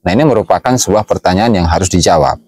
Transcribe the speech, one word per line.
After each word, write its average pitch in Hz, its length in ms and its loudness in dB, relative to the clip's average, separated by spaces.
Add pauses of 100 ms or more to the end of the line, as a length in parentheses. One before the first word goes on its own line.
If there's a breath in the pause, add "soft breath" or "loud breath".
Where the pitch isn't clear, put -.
Nah, - 160 -4
ini 143 80 2
merupakan 113 480 0
sebuah 107 320 0
pertanyaan 98 480 0
yang 87 160 0
harus 85 240 -2
dijawab. 82 560 0